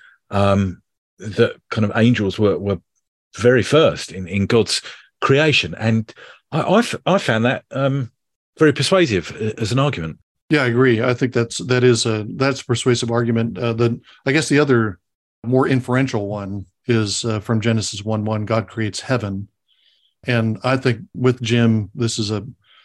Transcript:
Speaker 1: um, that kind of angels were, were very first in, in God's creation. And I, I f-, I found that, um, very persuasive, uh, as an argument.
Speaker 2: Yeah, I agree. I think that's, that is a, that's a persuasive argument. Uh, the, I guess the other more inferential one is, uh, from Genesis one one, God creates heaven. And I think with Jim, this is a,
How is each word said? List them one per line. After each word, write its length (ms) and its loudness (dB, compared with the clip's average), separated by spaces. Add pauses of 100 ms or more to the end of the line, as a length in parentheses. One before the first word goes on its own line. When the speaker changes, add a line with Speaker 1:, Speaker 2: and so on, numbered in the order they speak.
(300)
Speaker 1:
um, 520 0 (380)
that 380 -2 (120)
kind 140 -2
of 120 0
angels 440 2
were, 180 2
were 220 -2 (560)
very 280 4
first 500 2
in, 160 -10
in 160 -2
God's 360 0 (380)
creation. 560 2
And 380 -2 (400)
I, 80 -2
I 180 2
f-, 160 -2 (100)
I 120 2
found 260 0
that, 280 0
um, 380 -4 (500)
very 140 6
persuasive, 580 0 (100)
uh, 200 -6
as 100 -4
an 80 0
argument. 400 -4 (300)
Speaker 2:
Yeah, 140 2
I 40 2
agree. 340 4
I 120 0
think 200 -2
that's, 260 -2
that 260 0
is 200 4
a, 220 -2
that's 340 -2
a 40 -18
persuasive 440 0
argument. 480 0
Uh, 140 -2
the, 280 0 (260)
I 80 2
guess 160 0
the 100 4
other 400 2 (460)
more 220 2
inferential 600 0
one 380 -8 (260)
is, 340 -2
uh, 140 -2
from 220 -2
Genesis 420 -2
one 220 -4
one, 200 -4
God 220 -4
creates 340 -8
heaven. 460 -4 (800)
And 360 0
I 140 0
think 240 -2 (140)
with 260 0
Jim, 540 2
this 240 -4
is 100 -4
a, 160 -6 (400)